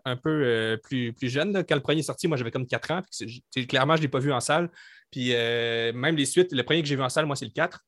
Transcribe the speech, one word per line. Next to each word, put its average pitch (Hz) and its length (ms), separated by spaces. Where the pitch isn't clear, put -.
un 127 120
peu, 156 280
euh, 113 320
plus, 120 360
plus 123 160
jeune, 151 240
là. 185 120
Quand 160 100
le 143 60
premier 156 200
est 143 40
sorti, 151 240
moi, 156 80
j'avais 117 160
comme 131 160
quatre - 240
ans, 180 100
puis - 80
c'est, - 160
c'est, 127 160
clairement, 139 300
je 156 60
l'ai 147 60
pas 131 120
vu 143 120
en 120 80
salle. 165 300
Puis, 123 240
euh, 117 580
même 131 240
les 139 100
suites, 180 260
le 127 100
premier 160 200
que 143 60
j'ai 143 80
vu 135 60
en 127 60
salle, 156 180
moi, 143 80
c'est 131 120
le 107 60
quatre. - 360